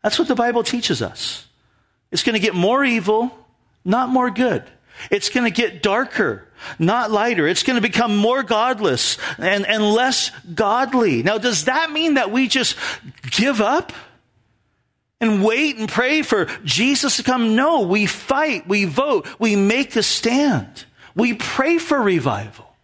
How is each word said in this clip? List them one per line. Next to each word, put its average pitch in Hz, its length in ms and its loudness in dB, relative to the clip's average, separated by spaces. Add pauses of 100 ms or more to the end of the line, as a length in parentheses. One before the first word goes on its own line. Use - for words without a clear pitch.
That's - 140 0
what 330 120 0
the 247 80 2
Bible 233 260 0
teaches 208 400 -2
us. - 440 -8 (640)
It's - 100 -2
gonna 226 160 2
get 190 160 0
more 220 300 2
evil, 226 520 0 (480)
not 247 260 0
more 254 200 2
good. 196 320 0 (480)
It's 202 180 0
gonna 240 220 2
get 190 320 -4
darker, 196 640 0 (320)
not 220 320 0
lighter. 208 380 2
It's - 160 0
gonna 247 160 2
become 220 360 2
more 233 280 2
godless 214 720 0 (200)
and, 196 280 0
and 214 260 2
less 247 380 0 (240)
godly. 220 680 0
Now, 208 140 0
does 220 260 -2
that 311 260 -2
mean 311 240 0
that 226 160 0
we 254 160 0
just - 300 -2 (560)
give 240 280 0
up 269 320 0 (1300)
and 208 220 2
wait 247 340 2
and 220 120 -4
pray 277 320 0
for - 260 0 (180)
Jesus 254 520 0
to 262 60 -4
come? 233 340 2
No, 285 260 2
we 202 220 2
fight, 269 640 -2
we 202 160 2
vote, 220 420 0 (120)
we 214 180 2
make 214 400 2
a 208 60 2
stand. 240 840 0 (300)
We 240 180 0
pray 311 460 0
for 294 240 0
revival. 123 680 0 (160)